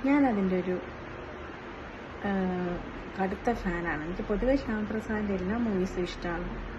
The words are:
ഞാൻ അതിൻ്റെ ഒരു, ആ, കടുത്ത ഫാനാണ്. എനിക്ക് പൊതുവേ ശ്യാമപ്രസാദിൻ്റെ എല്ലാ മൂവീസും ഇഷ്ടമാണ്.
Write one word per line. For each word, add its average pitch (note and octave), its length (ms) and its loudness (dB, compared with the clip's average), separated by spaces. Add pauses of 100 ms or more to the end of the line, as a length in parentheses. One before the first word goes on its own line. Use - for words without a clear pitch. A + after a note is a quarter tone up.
ഞാൻ C#4 200 8
അതിൻ്റെ F#3+ 340 4
ഒരു, F3+ 200 0 (1500)
ആ, G3+ 60 2 (920)
കടുത്ത G3+ 300 2
ഫാനാണ്. E3+ 500 0
എനിക്ക് F3+ 180 -4
പൊതുവേ G#3+ 340 4
ശ്യാമപ്രസാദിൻ്റെ G#3+ 800 -2
എല്ലാ F#3+ 240 0
മൂവീസും F#3+ 460 2
ഇഷ്ടമാണ്. F3 760 -4